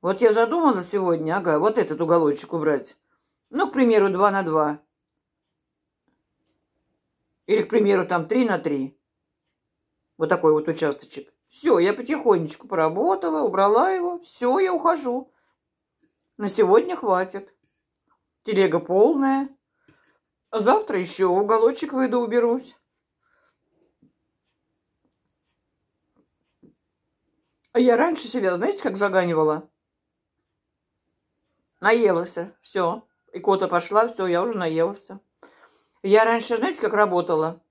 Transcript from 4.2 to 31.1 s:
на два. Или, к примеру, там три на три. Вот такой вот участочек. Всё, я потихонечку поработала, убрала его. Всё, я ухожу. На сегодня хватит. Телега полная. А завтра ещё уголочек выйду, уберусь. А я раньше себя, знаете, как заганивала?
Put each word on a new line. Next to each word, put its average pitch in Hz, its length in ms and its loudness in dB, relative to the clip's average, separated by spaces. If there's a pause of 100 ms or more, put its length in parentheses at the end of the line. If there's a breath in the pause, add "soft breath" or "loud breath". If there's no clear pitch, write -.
на 196 120 -2
два. 151 360 0 (2750)
Или, 214 180 2
к - 40 -6
примеру, 202 400 2
там 170 220 -4
три 247 160 2
на 202 120 0
три. 139 400 -6 (1200)
Вот 160 120 -2
такой 160 240 4
вот 156 160 -2
участочек. 151 640 -6 (160)
Всё, - 280 0
я 185 160 2
потихонечку 233 760 -4
поработала, 294 720 -2
убрала 214 500 2
его. 349 280 -4
Всё, 254 400 -2
я 381 140 0
ухожу. 277 600 -2 (1040)
На 208 100 -6
сегодня 214 480 2
хватит. 196 580 -4 (880)
Телега 190 360 2
полная. 269 680 2 (1000 soft breath)
А 226 100 -4
завтра 233 400 2
ещё 185 300 -2
уголочек 226 640 2
выйду, 254 260 0
уберусь. 240 580 -2 (4000)
А 240 80 0
я 247 160 4
раньше 311 320 0
себя, 208 280 -2
знаете, 277 280 -4
как 196 140 -4
заганивала? 170 720 0 (2000)